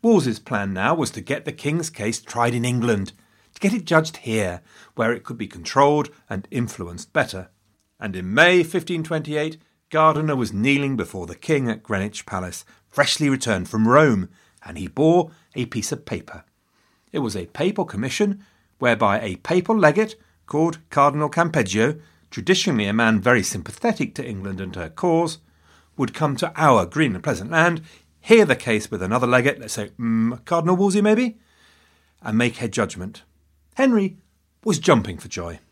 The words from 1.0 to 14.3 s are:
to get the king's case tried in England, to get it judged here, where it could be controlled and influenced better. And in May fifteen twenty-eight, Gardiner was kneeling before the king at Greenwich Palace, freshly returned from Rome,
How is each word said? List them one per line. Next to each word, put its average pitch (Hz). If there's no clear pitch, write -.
to 107
get 139
the 147
king's 160
case 110
tried 117
in 120
England, 120
to -
get 196
it 214
judged 160
here, 98
where 113
it 117
could 117
be 107
controlled 143
and 98
influenced 90
better. 104
And 98
in 92
May 175
fifteen 165
twenty-eight, 156
Gardiner 156
was 117
kneeling 139
before 92
the 90
king 135
at 110
Greenwich 101
Palace, 92
freshly 143
returned 113
from 110
Rome, 123